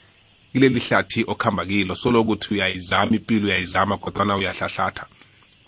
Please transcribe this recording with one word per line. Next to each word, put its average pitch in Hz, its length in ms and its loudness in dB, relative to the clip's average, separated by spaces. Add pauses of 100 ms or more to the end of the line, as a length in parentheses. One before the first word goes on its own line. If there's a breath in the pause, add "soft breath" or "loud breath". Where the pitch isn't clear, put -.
(520 soft breath)
kileli 127 280 4
hlathi 110 460 0
okhamba 95 400 -2
kilo, 95 300 0
solo 120 240 4
ukuthi 107 340 -2
uyayizama 95 600 0
ipilo, 104 300 0
uyayizama, 92 500 0
kodwana 98 400 -2
uyahlahlatha. 95 720 -4 (600 soft breath)